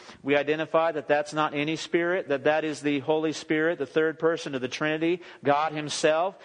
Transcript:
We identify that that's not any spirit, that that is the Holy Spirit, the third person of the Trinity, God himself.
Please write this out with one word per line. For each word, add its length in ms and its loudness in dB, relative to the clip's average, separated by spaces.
We 120 2
identify 580 2
that 140 -6
that's 260 0
not 200 0
any 220 -2
spirit, 540 -2
that 160 0
that 180 4
is 180 -4
the 180 0
Holy 340 0
Spirit, 440 0
the 80 -4
third 320 0
person 380 0
of 60 -4
the 60 -2
Trinity, 540 -2
God 300 2
himself. 720 0